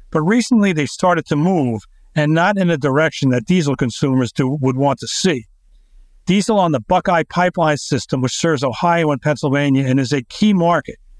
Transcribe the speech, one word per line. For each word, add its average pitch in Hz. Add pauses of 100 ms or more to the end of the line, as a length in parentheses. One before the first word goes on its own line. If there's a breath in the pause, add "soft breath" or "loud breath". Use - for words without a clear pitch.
(100)
But 156
recently 208
they've 151
started 175
to 156
move, 143 (320)
and 151
not 180
in 180
a 160
direction 143
that 123
diesel 151
consumers 131
do, 135
would 131
want 139
to -
see. 151 (800)
Diesel 202
on 170
the 127
Buckeye 175
Pipeline 170
system, 131
which -
serves 156
Ohio 165
and 139
Pennsylvania 143
and 131
is 127
a 139
key 208
market, 170 (240)